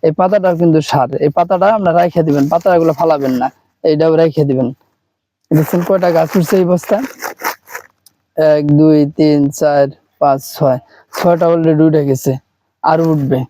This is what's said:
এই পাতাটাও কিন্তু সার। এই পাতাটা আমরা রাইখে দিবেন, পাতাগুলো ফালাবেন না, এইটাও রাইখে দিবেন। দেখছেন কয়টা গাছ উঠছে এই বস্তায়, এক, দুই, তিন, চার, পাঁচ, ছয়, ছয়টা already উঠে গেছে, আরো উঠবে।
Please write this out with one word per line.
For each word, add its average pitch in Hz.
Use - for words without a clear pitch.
এই 160
পাতাটাও 185
কিন্তু 160
সার। 131
এই 147
পাতাটা 180
আমরা 185
রাইখে 175
দিবেন, 143
পাতাগুলো 170
ফালাবেন 143
না, 131
এইটাও 160
রাইখে 160
দিবেন। 127
দেখছেন 156
কয়টা 185
গাছ 160
উঠছে 180
এই 180
বস্তায়, 196
এক, 151
দুই, 156
তিন, 151
চার, 147
পাঁচ, 139
ছয়, 135
ছয়টা 175
already 160
উঠে 156
গেছে, 135
আরো 160
উঠবে। 135